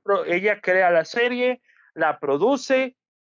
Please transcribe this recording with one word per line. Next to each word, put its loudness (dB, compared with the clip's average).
pro-, 0
ella -2
crea 2
la 2
serie, -2
la -2
produce, 0